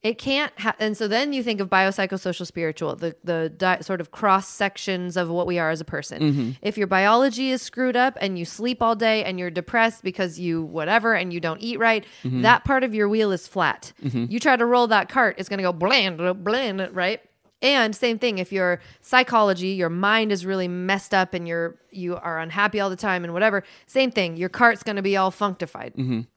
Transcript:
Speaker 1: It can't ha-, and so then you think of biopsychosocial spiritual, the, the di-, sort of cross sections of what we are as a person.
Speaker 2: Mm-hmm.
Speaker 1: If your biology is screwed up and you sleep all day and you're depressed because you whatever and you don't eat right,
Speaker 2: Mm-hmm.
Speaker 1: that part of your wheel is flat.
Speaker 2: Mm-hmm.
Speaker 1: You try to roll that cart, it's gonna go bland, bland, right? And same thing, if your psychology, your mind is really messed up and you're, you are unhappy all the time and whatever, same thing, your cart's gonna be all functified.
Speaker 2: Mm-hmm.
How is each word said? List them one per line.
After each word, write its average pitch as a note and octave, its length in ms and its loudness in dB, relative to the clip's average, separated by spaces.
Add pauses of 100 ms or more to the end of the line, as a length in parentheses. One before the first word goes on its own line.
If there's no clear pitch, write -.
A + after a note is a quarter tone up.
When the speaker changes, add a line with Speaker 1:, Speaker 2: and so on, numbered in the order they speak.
Speaker 1:
It A3+ 160 -2
can't C#4 400 -2
ha-, A3 200 -2
and G#3+ 180 -2
so G#3+ 120 -2
then C4 240 0
you C4 100 -2
think A3 180 -2
of F#3+ 80 -2
biopsychosocial F#3+ 800 0
spiritual, D#3+ 480 -4
the, E3 300 -6
the D#3+ 300 -2
di-, F#3 260 0
sort F#3 200 -6
of D#3 120 -10
cross F#3+ 360 2
sections F3+ 680 -4
of F3+ 140 0
what F3 180 0
we F3 100 0
are D#3+ 120 0
as D#3+ 100 -2
a D#3+ 40 -8
person. - 380 -8
Speaker 2:
Mm-hmm. C#3 280 2 (120)
Speaker 1:
If G#3 160 -4
your G3+ 80 0
biology A3+ 640 4
is B3+ 100 -2
screwed B3 360 -2
up B3+ 240 2
and F#3+ 180 -2
you E3+ 60 -6
sleep A#3 380 -4
all A3+ 120 4
day A3 300 2
and F#3 140 -4
you're F3+ 120 -4
depressed A3+ 540 0
because F#3 340 -4
you E3 240 -2
whatever F#3+ 520 0
and F3+ 180 -2
you E3+ 80 -6
don't D#3+ 200 -4
eat A#3 200 -6
right, A3+ 240 2 (180)
Speaker 2:
Mm-hmm. B2+ 200 -2
Speaker 1:
that A#3 220 6
part C4+ 200 2
of A3 100 -4
your G#3 140 2
wheel G#3+ 240 2
is - 160 -4
flat. - 440 -2 (120)
Speaker 2:
Mm-hmm. B2 240 -2
Speaker 1:
You G#3+ 100 -4
try B3+ 180 4
to A#3 100 2
roll A#3+ 220 4
that G#3 200 2
cart, A#3+ 300 2
it's F#3 100 -8
gonna G3 140 -4
go F3+ 100 2
bland, F3+ 720 0
bland, G#3 500 -2
right? F#3 260 -2 (420)
And A#3+ 340 2
same A#3 220 0
thing, A3 200 0
if F#3 140 -6
your F3+ 280 0 (200)
psychology, G#3+ 680 2
your F#3 200 0
mind G#3 420 2
is F#3 160 -2
really F#3 220 -2
messed F#3 460 -4
up F#3+ 200 2
and E3+ 140 -6
you're, E3+ 300 -4 (120)
you F3+ 260 -6
are E3 220 -6
unhappy G3 400 0
all G3 120 0
the F#3 60 -6
time F#3 280 -2
and E3+ 80 -6
whatever, G3 320 2 (220)
same C4 260 2
thing, F3 240 -2
your F3+ 140 -2
cart's A#3 340 4
gonna G3+ 180 -4
be G3 140 2
all F#3+ 160 2
functified. F3+ 640 -6
Speaker 2:
Mm-hmm. B2+ 260 -2 (160)